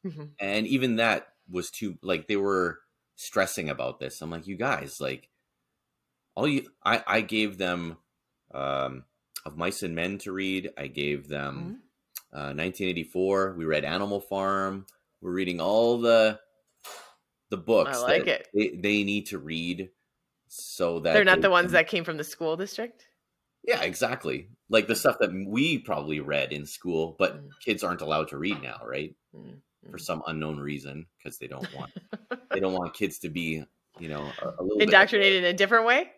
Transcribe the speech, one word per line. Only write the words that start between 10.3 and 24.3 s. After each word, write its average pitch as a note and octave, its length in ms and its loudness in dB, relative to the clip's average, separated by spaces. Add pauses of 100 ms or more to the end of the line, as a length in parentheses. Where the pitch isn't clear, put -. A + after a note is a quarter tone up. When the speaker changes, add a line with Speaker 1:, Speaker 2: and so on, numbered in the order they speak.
Speaker 2:
read. F#2+ 460 -2
I C#2+ 100 -8
gave C#2+ 400 -4
them, C#2+ 460 -6
Speaker 1:
Mm-hmm. - 120 -18 (460)
Speaker 2:
uh, C#2+ 220 -8
nineteen F#2 340 -2
eighty-four. F#2+ 680 0
We E2 100 -6
read D2+ 180 0
Animal G2 360 -2
Farm. G2 680 -2 (360)
We're F2+ 100 -4
reading F2+ 280 -2
all A2+ 400 4
the, A2+ 400 6 (1120)
the G2+ 80 -2
books A2+ 340 4
Speaker 1:
I B2+ 60 -2
like B2+ 280 2
Speaker 2:
that - 0 -
Speaker 1:
it. - 280 -2
Speaker 2:
they, G#2 160 2
they G2+ 340 2
need G2+ 240 0
to F#2+ 100 -8
read E2+ 520 -6 (580)
so - 520 -4
that E3 120 2
Speaker 1:
They're G#3+ 120 6
not F#3+ 160 8
Speaker 2:
they - 20 4
Speaker 1:
the G3 80 6
ones F3 220 4
Speaker 2:
can - 0 -
Speaker 1:
that E3 160 6
came E3+ 160 -4
from D#3+ 120 -6
the D3+ 80 -6
school D#3+ 320 -4
district? G#3+ 520 -10 (560)
Speaker 2:
Yeah, - 180 2
exactly. F2+ 680 -2 (180)